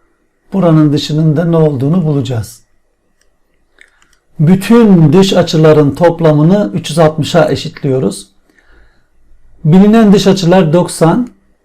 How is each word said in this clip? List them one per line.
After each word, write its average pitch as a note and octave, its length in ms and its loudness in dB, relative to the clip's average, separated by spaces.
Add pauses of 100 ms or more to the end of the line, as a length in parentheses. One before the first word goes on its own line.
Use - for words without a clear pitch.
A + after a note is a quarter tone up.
(520)
Buranın D#3+ 400 0
dışının D3+ 440 -2
da E3+ 80 -2
ne E3 120 -2
olduğunu D#3 480 -2
bulacağız. C3 600 -6 (1800)
Bütün F#3+ 720 2
dış G3 200 2
açıların D#3 640 0
toplamını E3+ 800 0
üç - 160 -10
yüz D3+ 80 -8
altmışa D#3 520 -2
eşitliyoruz. C#3 800 -6 (1400)
Bilinen G3+ 480 4
dış F#3+ 140 2
açılar F3+ 460 0
doksan, F3 560 -2 (360)